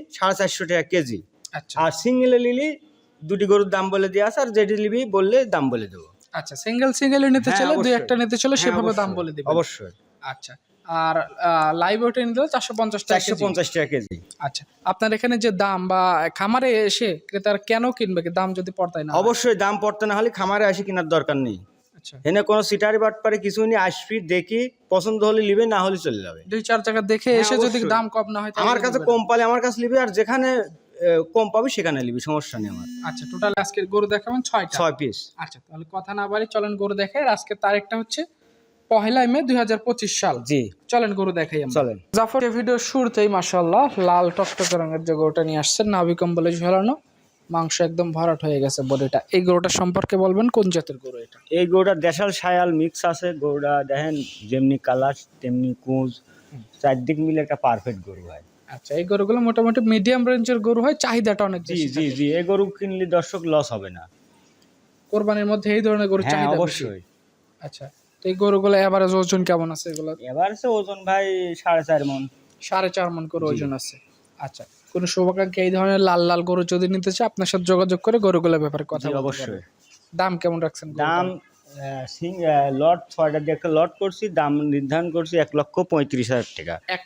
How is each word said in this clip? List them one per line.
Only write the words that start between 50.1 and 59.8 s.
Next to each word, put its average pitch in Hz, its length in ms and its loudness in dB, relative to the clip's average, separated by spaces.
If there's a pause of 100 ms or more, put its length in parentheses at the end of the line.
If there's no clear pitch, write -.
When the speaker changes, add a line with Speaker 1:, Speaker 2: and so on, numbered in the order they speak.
Speaker 2:
বলবেন, 190 320 2
কোন 214 200 4
জাতের 156 280 -4
গরু 127 200 -14
এটা? 117 200 -18 (120)
Speaker 1:
এই 175 180 2
গরুটা 185 280 4
দেশাল 170 360 0
শায়াল 180 400 2
মিক্স 160 340 0
আছে। 170 220 -2 (160)
গরুটা 143 300 0 (100)
দেখেন, 147 320 -2 (340)
যেমনি 135 280 2
কালার 131 380 0 (260)
তেমনি 127 300 -2 (100)
কুঁজ, 131 300 -2 (400)
Speaker 2:
হুম। 120 120 -20 (180)
Speaker 1:
চারদিক 135 380 0
মিলে 156 220 0
একটা 143 240 -4
পারফেক্ট 113 400 -2
গরু 92 220 -18
ভাই। 82 140 -18 (280)
Speaker 2:
আচ্ছা, 135 260 -14
এই 170 80 0
গরুগুলো 202 380 0
মোটামুটি 226 400 2